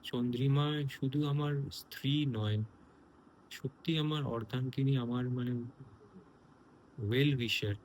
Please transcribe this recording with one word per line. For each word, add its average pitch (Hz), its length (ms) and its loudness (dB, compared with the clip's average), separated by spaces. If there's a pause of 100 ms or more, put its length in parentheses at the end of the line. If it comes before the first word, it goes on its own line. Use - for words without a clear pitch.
চন্দ্রিমা 127 600 2 (240)
শুধু 147 360 0
আমার 143 440 0
স্ত্রী - 560 -2
নয়, 107 380 0 (840)
সত্যি - 480 -4
আমার 151 260 0
অর্ধাঙ্গিনী, 127 720 0
আমার, 123 340 0
মানে, 123 220 -2 (1500)
well 127 360 4
wisher 110 400 0 (100)